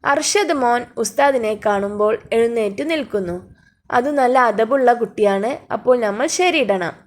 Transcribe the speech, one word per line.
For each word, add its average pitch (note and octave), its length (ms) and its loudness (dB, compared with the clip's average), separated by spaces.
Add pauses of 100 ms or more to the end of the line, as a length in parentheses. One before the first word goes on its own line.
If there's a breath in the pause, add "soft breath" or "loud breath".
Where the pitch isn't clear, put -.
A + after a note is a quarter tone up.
അർഷദ് D#4 480 0
മോൻ A#3+ 320 0 (120)
ഉസ്താദിനെ A3+ 680 0
കാണുമ്പോൾ G#3 520 0 (140)
എഴുന്നേറ്റ് A3+ 580 -2
നിൽക്കുന്നു. G3 640 -4 (360 soft breath)
അത് B3 200 0
നല്ല C4 280 2
അദബുള്ള A#3+ 540 2
കുട്ടിയാണ്, G#3+ 800 -2
അപ്പോൾ B3 280 0
നമ്മൾ G#3+ 260 -2
ശരി F4 320 0
ഇടണം. F#3+ 340 0 (140)